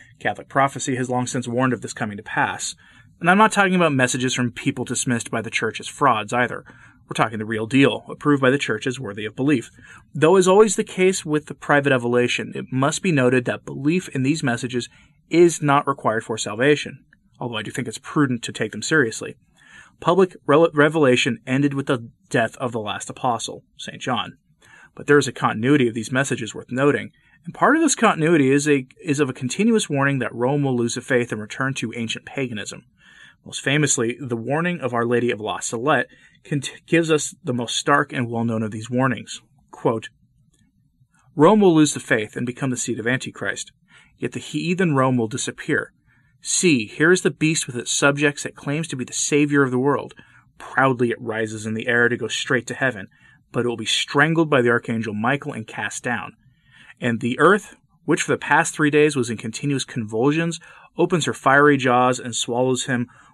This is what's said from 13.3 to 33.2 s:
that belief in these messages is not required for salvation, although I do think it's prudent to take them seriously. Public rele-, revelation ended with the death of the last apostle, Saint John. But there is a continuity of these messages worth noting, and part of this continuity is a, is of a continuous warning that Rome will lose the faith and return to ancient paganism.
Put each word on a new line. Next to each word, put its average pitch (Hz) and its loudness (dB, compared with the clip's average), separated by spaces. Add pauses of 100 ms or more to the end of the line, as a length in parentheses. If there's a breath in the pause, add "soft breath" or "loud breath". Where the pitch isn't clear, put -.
that 104 -6
belief 143 -2
in 131 -4
these 156 0
messages 120 -4 (420 soft breath)
is 165 4
not 143 2
required 117 -2
for 113 -6
salvation, 135 -2 (340)
although 120 -8
I 107 -4
do - -12
think - -6
it's 110 -10
prudent 123 -2
to 110 -10
take 110 -6
them 107 -10
seriously. 123 -2 (640 loud breath)
Public 180 2 (120)
rele-, 156 4
revelation 143 4
ended 139 0
with 135 -4
the 117 -4 (200)
death 113 0
of 123 -6
the 117 -6
last 101 -8
apostle, - -6 (120)
Saint - -16
John. 113 -6 (580 loud breath)
But - -16
there 147 6
is 135 2
a 120 -6
continuity 127 2
of 110 -2
these 113 -6
messages 127 -2
worth 90 -16
noting, 123 0 (340 soft breath)
and 175 -12
part 233 4
of 330 0
this 320 0
continuity 160 4
is 143 2
a, 139 2 (180)
is 147 0
of 139 2
a 127 -8
continuous 214 0
warning 139 0
that 113 -6
Rome 131 0
will 135 0
lose 120 -2
the 123 -6
faith 120 0
and 107 -6
return 131 -6
to 113 -6
ancient 113 -8
paganism. 110 -8 (580 loud breath)